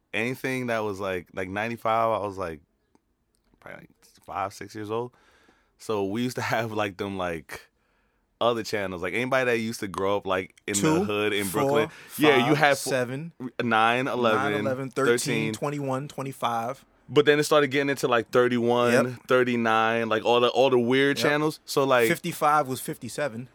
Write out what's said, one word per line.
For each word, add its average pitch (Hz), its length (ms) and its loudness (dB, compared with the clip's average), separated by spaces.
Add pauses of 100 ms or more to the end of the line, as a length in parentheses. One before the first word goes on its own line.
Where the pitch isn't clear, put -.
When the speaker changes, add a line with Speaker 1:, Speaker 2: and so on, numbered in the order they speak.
(140)
Speaker 1:
anything 127 540 -4
that 113 120 -2
was, 104 200 -6
like, 92 340 -6
like, 95 160 -8
ninety-five, 113 720 -2
I 101 40 -6
was, 98 120 -8
like, 82 240 -8 (1000)
probably, 92 220 -18
like, - 80 -20 (360)
five, 95 280 -6
six - 220 -16
years 107 160 -10
old. 120 200 -6 (680)
So 104 260 -4
we 107 180 -2
used 123 120 -4
to 120 60 -6
<laughs> 131 120 -4
have, 113 180 -2
like, 104 260 -4
them, 98 200 -6
like, 85 500 -8 (720)
other 113 240 2
channels. 95 380 -6
Like, 90 140 -4
anybody 131 300 0
that 120 120 0
used 113 220 -6
to 107 80 -6
grow 95 300 -2
up, 98 100 -8
like, 95 280 -4 (120)
in 104 80 -4
the 101 60 -2
Speaker 2:
Two, 160 220 2
Speaker 1:
hood 104 300 -2
in 101 140 0
Speaker 2:
four, 104 160 -2
Speaker 1:
Brooklyn. 139 260 2 (300)
Yeah, 143 180 6
you 123 120 4
Speaker 2:
five, 147 80 4
Speaker 1:
had 143 200 4
fo-, - 140 -6
Speaker 2:
seven, 135 400 -4 (320)
Speaker 1:
nine, 117 440 2
eleven, 110 440 0
Speaker 2:
nine, 104 100 -2
eleven, 131 300 -4
thirteen, 123 260 2
Speaker 1:
thirteen. 113 360 -2
Speaker 2:
twenty-one, 143 540 -6
twenty-five. 127 800 -6 (240)
Speaker 1:
But 143 160 4
then 147 140 6
it 151 40 4
started 147 280 4
getting 143 180 0
into, 139 180 -2
like, 117 240 2
thirty-one, 120 600 4
Speaker 2:
Yep. 127 220 2 (140)
Speaker 1:
thirty-nine, 117 840 2
like, 107 160 0
all 120 160 6
the, 123 80 4
all 131 200 4
the 127 100 4
weird 135 380 2
Speaker 2:
Yep. 117 80 0
Speaker 1:
channels. 147 400 0
So, - 200 0
like, 123 240 4
Speaker 2:
Fifty-five 151 580 0
was 127 140 -6
fifty-seven. 127 720 -8